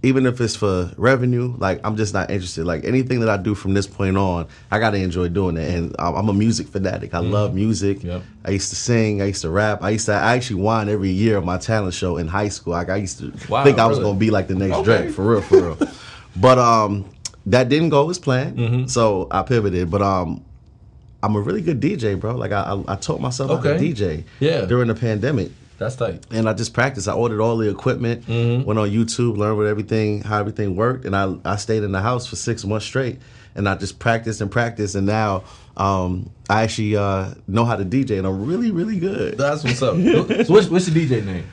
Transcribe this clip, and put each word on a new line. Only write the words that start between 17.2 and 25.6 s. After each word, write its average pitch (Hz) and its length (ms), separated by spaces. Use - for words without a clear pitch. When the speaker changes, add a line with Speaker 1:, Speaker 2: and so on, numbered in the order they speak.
Speaker 1:
that 123 220
didn't 156 200
go 151 200
as 180 80
planned, 131 400
Speaker 2:
Mm-hmm. 120 300
Speaker 1:
so 107 420
I 95 140
pivoted. 92 480
But, 101 100
um, 92 420
I'm 104 140
a 104 60
really 180 200
good 156 180
D 160 160
J, 110 200
bro. 107 200
Like, 110 180
I, 101 100
I, 101 300
I - 20
taught - 260
myself 131 300
how - 100
to 147 120
Speaker 2:
Okay. 165 140
Speaker 1:
D 170 60
J 85 300
Speaker 2:
Yeah. 143 260
Speaker 1:
during 120 220
the 113 80
pandemic. 113 560